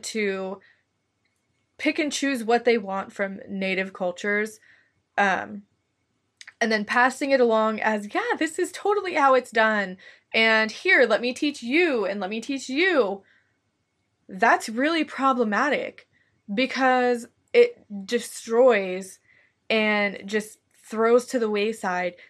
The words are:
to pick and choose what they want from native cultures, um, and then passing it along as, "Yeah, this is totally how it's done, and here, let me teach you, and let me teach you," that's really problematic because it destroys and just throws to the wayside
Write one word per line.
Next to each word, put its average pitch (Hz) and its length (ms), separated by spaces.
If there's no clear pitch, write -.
to 196 600
pick 302 200
and 294 140
choose 269 320
what 233 200
they 233 140
want 190 340
from 196 360
native 190 440
cultures, 208 680
um, 101 460
and 226 100
then 214 140
passing 254 480
it 269 80
along 220 400
as, 208 340
"Yeah, 453 240
this 311 180
is 359 140
totally 403 440
how 277 200
it's 262 160
done, 214 460
and 220 380
here, 349 360
let 220 140
me 247 140
teach 285 260
you, 254 460
and 202 140
let 185 100
me 220 100
teach 269 280
you," 262 560
that's 226 400
really 294 340
problematic 247 1040
because 247 720
it 240 320
destroys 226 1120
and 214 560
just 208 360
throws 233 500
to 254 140
the 220 100
wayside 202 640